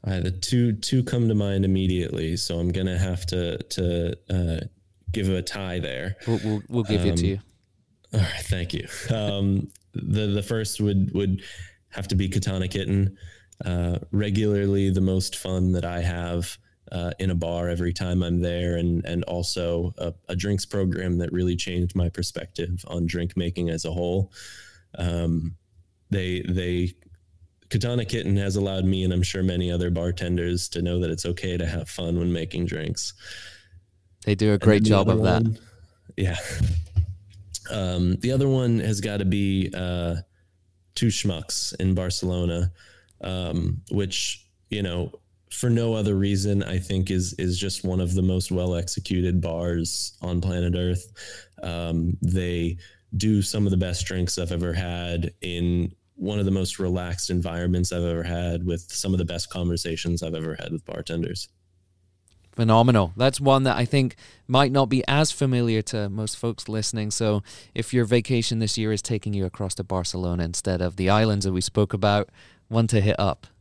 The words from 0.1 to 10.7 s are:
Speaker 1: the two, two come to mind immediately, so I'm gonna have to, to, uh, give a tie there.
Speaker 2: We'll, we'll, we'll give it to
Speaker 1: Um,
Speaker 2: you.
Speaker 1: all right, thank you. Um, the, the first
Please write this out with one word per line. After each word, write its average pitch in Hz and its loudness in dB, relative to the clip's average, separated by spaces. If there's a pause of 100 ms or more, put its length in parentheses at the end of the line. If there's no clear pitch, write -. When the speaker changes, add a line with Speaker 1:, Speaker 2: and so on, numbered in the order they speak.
Speaker 1:
the 87 0
two, 120 2
two 123 0
come 123 0
to 110 4
mind 98 2
immediately, 90 0
so - -4
I'm 87 0
gonna 92 -2
have 90 -2
to, 87 -2
to, 85 -2 (140)
uh, 87 0 (520)
give 98 0
a 92 0
tie 92 -6
there. 78 -6 (120)
Speaker 2:
We'll, 113 2
we'll, 107 0
we'll 120 0
give 101 2
it 85 2
to 85 2
Speaker 1:
Um, 85 4
Speaker 2:
you. 98 -2 (760)
Speaker 1:
all 110 4
right, - 0
thank 90 -2
you. - -6 (260)
Um, 101 0 (260)
the, 104 0
the 101 0
first 110 -4